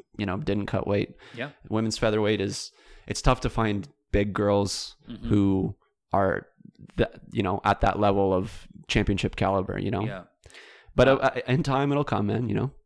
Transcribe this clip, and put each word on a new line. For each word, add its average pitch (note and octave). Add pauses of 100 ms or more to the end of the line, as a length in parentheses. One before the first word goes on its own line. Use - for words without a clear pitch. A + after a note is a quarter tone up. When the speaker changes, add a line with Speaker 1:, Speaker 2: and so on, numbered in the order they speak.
(180)
Speaker 1:
you G#2
know, F#2
didn't G2+
cut -
weight. - (200)
Speaker 2:
Yeah. B2 (200)
Speaker 1:
Women's A2
featherweight G#2+
is, G2+ (360)
it's -
tough B2+
to B2
find G#2 (240)
big G#2
girls G2+ (140)
Speaker 2:
Mm-hmm. A#2
Speaker 1:
who G2 (380)
are, F#2+ (500)
th-, - (240)
you A2
know, F#2+
at G2+
that G2
level G2
of - (200)
championship G#2
caliber, F#2+
you G2+
know? F#2+
Speaker 2:
Yeah. G2 (720)
Speaker 1:
But, B2+
uh, - (100)
Speaker 2:
Uh, C3+ (100)
Speaker 1:
uh, B2
in C3
time, C#3
it'll C#3+
come, G#2
man, A2+
you G#2
know? A2 (140)